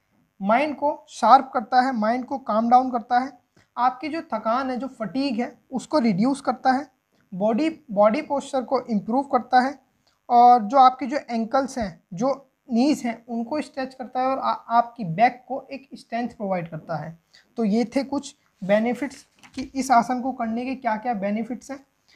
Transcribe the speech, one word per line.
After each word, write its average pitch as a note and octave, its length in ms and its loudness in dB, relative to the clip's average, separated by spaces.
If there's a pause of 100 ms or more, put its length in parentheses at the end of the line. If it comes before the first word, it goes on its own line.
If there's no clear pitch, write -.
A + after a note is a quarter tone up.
(420)
माइंड B3 340 2
को D4+ 340 -4
शार्प B3+ 440 4
करता B3 280 0
है, C4 100 2
माइंड A#3+ 340 -2
को C#4 120 -8
काम A3+ 320 -2
डाउन B3+ 220 6
करता A#3+ 280 0
है, C4+ 200 -8 (380)
आपकी B3+ 320 -2
जो D#4+ 120 -6
थकान A#3+ 500 -4
है, B3 60 -6
जो B3+ 100 -8
फटीग B3 540 -4
है, C4+ 160 -8 (140)
उसको C4+ 280 -2
रिड्यूस A#3 420 0
करता C4 300 0
है, C#4 200 -2 (420)
बॉडी, A3 580 -2
बॉडी G#3+ 300 4
पोस्चर C#4 400 -4
को B3 200 -2
इम्प्रूव A3+ 420 -2
करता B3+ 380 0
है C#4 240 -4 (440)
और A#3+ 340 8
जो G#3 140 0
आपकी B3+ 300 6
जो C#4 100 -4
एंकल्स A#3 600 -2
हैं, G3 260 -8 (100)
जो B3+ 320 -2 (260)
नीज B3+ 340 2
हैं A#3 200 -8
उनको A#3+ 360 -6
स्ट्रेच C4 320 -10
करता - 280 -8
है C4 60 0
और C4+ 120 -2
आ-, A3+ 380 -2
आपकी A#3+ 260 -2
बैक G#3 440 0
को C4+ 240 -10
एक C4+ 220 -16
स्ट्रेंथ A#3+ 360 -8
प्रोवाइड F#3+ 400 -6
करता D#3+ 260 -10
है। D#3+ 240 -12 (380)
तो A#3 60 -2
ये A3 220 0
थे C4+ 180 -4
कुछ C#4 320 -8 (280)
बेनिफिट्स A3+ 640 -2 (280)
कि C4 60 -8
इस C4 300 -4
आसन A#3 300 2
को C4 100 -4
करने A#3 340 -6
के C4 100 -6
क्या-क्या A3 380 -4
बेनिफिट्स G#3 580 -6
हैं। C#4 140 -16 (300)